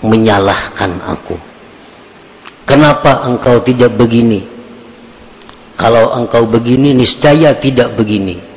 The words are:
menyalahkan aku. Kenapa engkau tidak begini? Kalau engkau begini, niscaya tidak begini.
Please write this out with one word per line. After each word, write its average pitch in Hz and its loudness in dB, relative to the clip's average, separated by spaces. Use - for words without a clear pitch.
menyalahkan 101 -2
aku. 82 -10
Kenapa 143 2
engkau 123 0
tidak 123 2
begini? 113 0
Kalau 113 2
engkau 117 0
begini, 120 0
niscaya 147 2
tidak 120 -2
begini. 98 -4